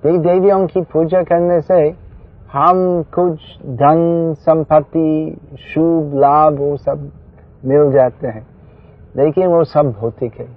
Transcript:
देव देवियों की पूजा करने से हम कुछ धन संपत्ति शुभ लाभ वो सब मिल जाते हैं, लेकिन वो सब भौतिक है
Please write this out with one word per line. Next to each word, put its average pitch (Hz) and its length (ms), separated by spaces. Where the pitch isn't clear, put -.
देव 165 160
देवियों 185 480
की 190 140
पूजा 165 420
करने 175 380
से 160 340
हम 180 500
कुछ 170 380
धन 160 720
संपत्ति 156 1000
शुभ 160 400
लाभ 143 440
वो 143 180
सब 143 360
मिल 143 280
जाते 127 340
हैं, 110 200
लेकिन 156 300
वो 170 180
सब 147 360
भौतिक 113 400
है 117 160